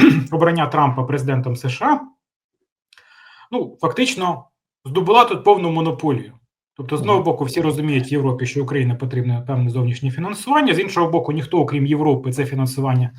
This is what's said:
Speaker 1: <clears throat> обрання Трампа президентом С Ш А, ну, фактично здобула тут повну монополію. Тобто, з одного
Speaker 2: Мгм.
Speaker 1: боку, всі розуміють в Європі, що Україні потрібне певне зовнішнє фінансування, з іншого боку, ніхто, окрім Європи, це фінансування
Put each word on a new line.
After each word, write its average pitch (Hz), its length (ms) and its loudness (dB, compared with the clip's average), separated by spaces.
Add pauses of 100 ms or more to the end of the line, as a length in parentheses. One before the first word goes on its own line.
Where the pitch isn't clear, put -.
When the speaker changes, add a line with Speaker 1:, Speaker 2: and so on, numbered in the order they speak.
(100)
Speaker 1:
<clears throat> 127 200 -2
обрання 165 360 2
Трампа 135 360 2
президентом 131 520 -2
С 131 140 -6
Ш 202 160 -4
А, 285 140 2 (1500)
ну, - 300 -6
фактично 180 640 -2 (400)
здобула 185 400 4
тут 208 180 -4
повну 180 280 4
монополію. 160 640 -2 (440)
Тобто, 143 200 -6
з - 20 -2
одного 196 200 2
Speaker 2:
Мгм. 156 60 -2
Speaker 1:
боку, 147 200 0
всі 170 160 -2
розуміють 147 500 0
в - 20 -4
Європі, 131 320 0
що 139 180 -2
Україні 123 300 0
потрібне 123 540 -2
певне 127 220 0
зовнішнє 123 420 -2
фінансування, 208 640 0
з 165 60 0
іншого 175 300 0
боку, 160 220 0
ніхто, 160 280 0
окрім 143 260 0
Європи, 143 460 0
це 135 140 -2
фінансування 127 720 0